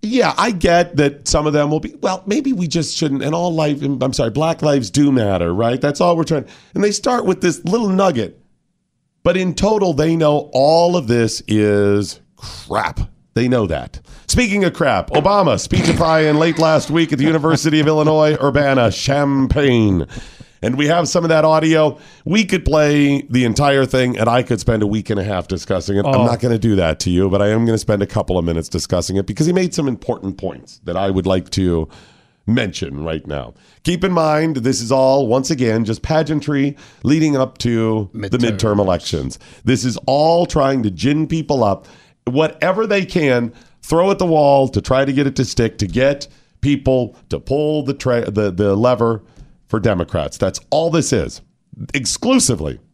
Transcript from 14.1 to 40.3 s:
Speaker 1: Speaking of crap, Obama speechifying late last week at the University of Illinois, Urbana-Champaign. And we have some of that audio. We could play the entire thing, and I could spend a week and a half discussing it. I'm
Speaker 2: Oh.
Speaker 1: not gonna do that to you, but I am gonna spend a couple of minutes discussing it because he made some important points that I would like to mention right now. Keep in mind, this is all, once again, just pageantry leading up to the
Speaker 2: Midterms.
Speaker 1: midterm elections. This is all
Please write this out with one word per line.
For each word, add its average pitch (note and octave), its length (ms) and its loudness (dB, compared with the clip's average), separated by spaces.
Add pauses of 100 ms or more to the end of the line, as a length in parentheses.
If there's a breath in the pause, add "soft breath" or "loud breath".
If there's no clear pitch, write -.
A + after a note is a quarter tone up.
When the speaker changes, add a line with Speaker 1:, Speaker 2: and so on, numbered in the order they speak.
Speaker 1:
Speaking G3+ 360 0
of F3 100 0
crap, A#2+ 380 0
Obama D3+ 480 2
speechifying D#3+ 760 2
late D#3+ 240 2
last D#3+ 320 2
week D#3+ 200 2
at D3 60 -2
the C3+ 80 0
University D#3 540 2
of D3 80 2
Illinois, D#3 540 2
Urbana-Champaign. C3+ 1600 2 (560 loud breath)
And A#2+ 160 -2
we D3 100 0
have E3 220 0
some E3+ 160 0
of D#3+ 40 -2
that D#3+ 140 4
audio. D#3 540 2 (260 loud breath)
We G#3 220 0
could F3+ 200 -2
play D3 640 2
the B2 160 2
entire C3+ 400 2
thing, B2 320 0
and A2+ 120 2
I B2 120 2
could A#2 180 -2
spend A2+ 240 0
a G2+ 40 0
week G#2 220 -4
and G#2 100 -2
a F2+ 40 -4
half F#2+ 240 -4
discussing F#2+ 500 -4
it. G2+ 80 0
I'm C3+ 160 0
Speaker 2:
Oh. A#2+ 40 2
Speaker 1:
not A#2 140 0
gonna A#2 180 0
do G#2+ 200 0
that D#2+ 240 0
to - 80 -4
you, F#2 200 2
but G2 120 0
I G#2 80 2
am A2+ 160 0
gonna A2+ 120 2
spend G#2 240 0
a G2 60 -2
couple F#2 300 -2
of E2+ 80 0
minutes E2 240 -2
discussing F2+ 480 -2
it F#2+ 100 -2
because D3+ 200 -2
he F3 60 0
made F#3 200 -2
some D3 140 -2
important - 500 -6
points C#2 480 -12
that F2 100 -6
I G2 140 -2
would F#2+ 180 -2
like F#2+ 240 0
to E2+ 360 0 (600 soft breath)
mention F2+ 560 -4
right D#2+ 240 -6
now. C2 260 -8 (300 soft breath)
Keep F3 200 -2
in F#3+ 100 0
mind, D#3 440 0
this A#2+ 240 -2
is A2+ 100 -4
all, C3+ 360 2
once C3 240 0
again, A#2 320 0
just G#2 180 -4
pageantry D3 760 -2 (260 loud breath)
leading D#3 320 2
up C3 240 -2
to A2 540 -2
the G2+ 160 -8
Speaker 2:
Midterms. A#2 280 0
Speaker 1:
midterm G#2 220 0
elections. E2+ 580 -2 (280 loud breath)
This B2 180 0
is B2 220 -2
all D#3+ 400 2